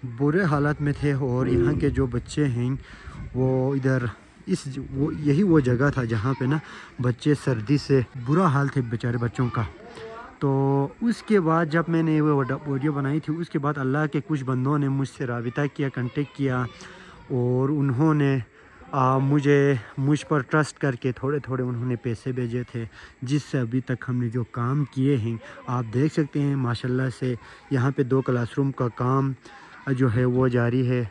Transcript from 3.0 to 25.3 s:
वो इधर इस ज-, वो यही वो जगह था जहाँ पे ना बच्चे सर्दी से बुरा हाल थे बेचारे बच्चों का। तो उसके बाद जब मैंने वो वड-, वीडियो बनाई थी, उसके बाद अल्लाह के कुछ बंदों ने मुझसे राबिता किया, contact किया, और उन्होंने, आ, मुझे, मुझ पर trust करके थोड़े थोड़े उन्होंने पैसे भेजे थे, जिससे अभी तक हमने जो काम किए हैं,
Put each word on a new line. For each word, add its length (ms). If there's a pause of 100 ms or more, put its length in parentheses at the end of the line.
वो 420
इधर 340 (380)
इस 200
ज-, 240
वो 220
यही 300
वो 180
जगह 300
था 140
जहाँ 280
पे 140
ना 120 (420)
बच्चे 360
सर्दी 400
से 260 (160)
बुरा 280
हाल 220
थे 140
बेचारे 360
बच्चों 300
का। 180 (760)
तो 100 (520)
उसके 380
बाद 280
जब 200
मैंने 320
वो 200
वड-, 260
वीडियो 260
बनाई 260
थी, 140
उसके 260
बाद 180
अल्लाह 300
के 140
कुछ 220
बंदों 340
ने 140
मुझसे 360
राबिता 400
किया, 240
contact 460
किया, 280 (680)
और 400
उन्होंने, 720 (520)
आ, 260
मुझे, 600 (200)
मुझ 240
पर 200
trust 340
करके 360
थोड़े 260
थोड़े 240
उन्होंने 340
पैसे 360
भेजे 320
थे, 220 (360)
जिससे 340
अभी 240
तक 260
हमने 220
जो 140 (120)
काम 280 (100)
किए 240
हैं, 220 (300)